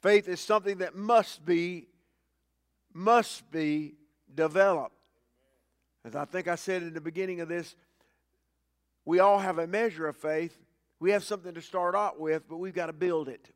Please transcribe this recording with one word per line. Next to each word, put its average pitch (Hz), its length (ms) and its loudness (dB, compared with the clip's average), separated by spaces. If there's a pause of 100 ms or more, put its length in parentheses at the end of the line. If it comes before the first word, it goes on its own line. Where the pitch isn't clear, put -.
Faith 202 260 6
is 180 120 -6
something 202 400 0
that 175 160 -6
must 208 480 2
be, 170 440 -2 (1040)
must 214 560 2
be 151 460 -2 (380)
developed. 160 640 2 (1080)
As 113 100 -14
I 143 100 -6
think 180 220 -8
I 175 80 0
said 185 280 -4
in 170 100 -10
the 160 80 -10
beginning 175 400 -6
of 165 80 -10
this, 170 260 -8 (1300)
we 165 160 2
all 202 200 8
have 185 180 -2
a 165 80 -2
measure 175 420 -2
of 143 80 -6
faith. 156 400 -4 (440)
We 180 120 0
have 202 120 0
something 180 300 -10
to 165 80 -14
start 180 320 -2
out 202 260 -2
with, 156 300 -4
but 165 80 -12
we've 185 160 -8
gotta 165 180 -6
build 156 380 -2
it. - 260 -18